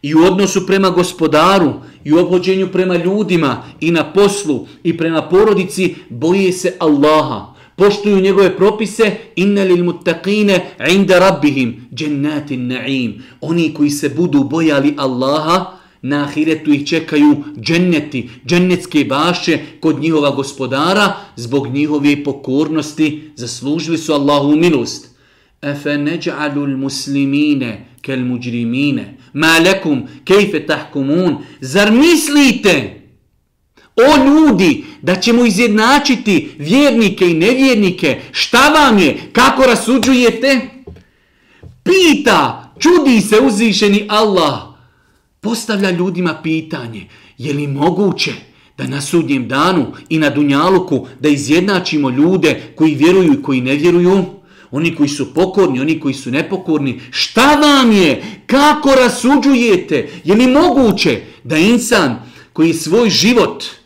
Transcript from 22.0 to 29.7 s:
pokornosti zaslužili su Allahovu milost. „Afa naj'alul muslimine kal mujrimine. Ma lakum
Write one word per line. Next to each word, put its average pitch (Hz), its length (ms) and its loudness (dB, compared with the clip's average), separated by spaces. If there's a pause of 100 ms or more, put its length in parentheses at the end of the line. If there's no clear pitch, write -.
pokornosti 147 1120 -4
zaslužili 147 600 -6
su 156 160 -4
Allahovu 143 420 0
milost. 156 520 -2 (540)
„Afa 143 280 -8
naj'alul 147 880 -4
muslimine 139 1120 -4 (140)
kal 135 180 -8
mujrimine. 123 960 -4 (160)
Ma 160 320 2
lakum 165 380 0 (220)